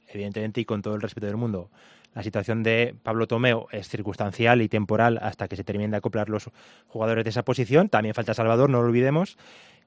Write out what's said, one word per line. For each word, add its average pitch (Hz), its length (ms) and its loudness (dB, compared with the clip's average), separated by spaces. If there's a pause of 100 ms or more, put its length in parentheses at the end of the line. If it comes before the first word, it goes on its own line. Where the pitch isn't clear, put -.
evidentemente, 104 540 -6
y 110 40 -4
con 107 160 -4
todo 107 140 -4
el 101 60 -6
respeto 104 260 -8
del 104 100 -4
mundo, 104 320 -6 (440)
la 110 100 -10
situación 110 400 -4
de 113 400 2
Pablo 113 240 -2
Tomeu 117 440 0
es 104 180 -10
circunstancial 110 720 2
y 110 80 0
temporal 110 520 2
hasta 98 260 -6
que - 80 -10
se 95 80 -8
terminen 104 280 -4
de 107 60 -2
acoplar 107 320 -4
los 107 200 -4 (380)
jugadores 113 360 0
de 113 60 -6
esa 117 140 -2
posición. 135 460 4
También 110 260 2
falta 117 180 -2
Salvador, 117 360 4
no 120 120 4
lo 120 60 4
olvidemos. 135 500 2 (500)